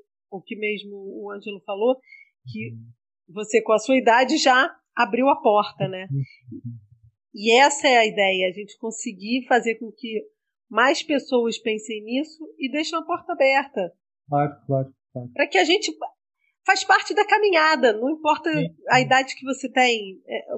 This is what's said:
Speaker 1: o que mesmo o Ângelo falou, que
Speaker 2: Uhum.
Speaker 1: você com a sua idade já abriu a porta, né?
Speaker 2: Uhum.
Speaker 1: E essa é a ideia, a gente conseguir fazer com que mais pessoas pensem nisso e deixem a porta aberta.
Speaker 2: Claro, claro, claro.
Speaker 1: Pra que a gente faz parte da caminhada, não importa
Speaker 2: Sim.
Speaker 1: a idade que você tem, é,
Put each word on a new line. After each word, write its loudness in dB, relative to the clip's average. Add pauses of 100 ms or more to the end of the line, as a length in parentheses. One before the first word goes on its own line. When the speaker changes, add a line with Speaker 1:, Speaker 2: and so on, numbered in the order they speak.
(300)
Speaker 1:
o -14
que -14
mesmo -8
o -14
Ângelo -14
falou, -2 (500)
que -12
Speaker 2:
Uhum. -16 (560)
Speaker 1:
você 0
com 2
a 6
sua 2
idade 4
já 4 (240)
abriu 2
a 2
porta, 2
né? -12
Speaker 2:
Uhum. -10 (520)
Speaker 1:
E 0
essa 4
é 6
a 4
ideia, 0
a -2
gente -16
conseguir -8
fazer 2
com -14
que -10 (480)
mais 0
pessoas -2
pensem -8
nisso -8 (160)
e -6
deixem -6
a -6
porta -8
aberta. 0 (360)
Speaker 2:
Claro, -2 (100)
claro, -4 (180)
claro. -12
Speaker 1:
Pra -2
que 0
a 4
gente 0 (720)
faz 2
parte 0
da 2
caminhada, 4
não -2
importa -2
Speaker 2:
Sim. -2 (200)
Speaker 1:
a 4
idade 0
que -18
você -6
tem, 0
é, -8 (140)